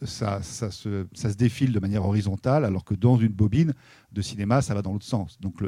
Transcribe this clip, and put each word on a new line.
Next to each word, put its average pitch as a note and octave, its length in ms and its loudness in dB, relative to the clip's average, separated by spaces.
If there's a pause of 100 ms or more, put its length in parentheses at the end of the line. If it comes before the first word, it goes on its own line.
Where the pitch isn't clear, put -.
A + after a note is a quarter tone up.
ça, G2+ 380 -4
ça G2 300 -8
se, G2 420 -6
ça - 160 -4
se G2+ 60 -4
défile B2 380 2
de G#2 80 2
manière G2+ 240 0
horizontale, G#2 580 0
alors F#2+ 220 -2
que - 80 -2
dans A#2 240 4
une A2 160 4
bobine A2+ 400 2 (400)
de G#2 80 -4
cinéma, G#2+ 400 0
ça A#2+ 120 -2
va G2+ 80 -2
dans F#2+ 120 -4
l'autre G2+ 120 -6
sens. - 360 -6
Donc F#2+ 180 -8
le G#2 80 -4